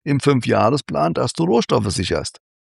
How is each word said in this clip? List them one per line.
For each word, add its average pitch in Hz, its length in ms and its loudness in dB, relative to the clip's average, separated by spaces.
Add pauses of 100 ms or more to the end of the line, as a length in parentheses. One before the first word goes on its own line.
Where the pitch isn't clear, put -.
im 143 160 0
Fünfjahresplan, 131 920 0
dass 127 220 -2
du 165 100 -2
Rohstoffe 165 460 0
sicherst." 85 480 -4 (300)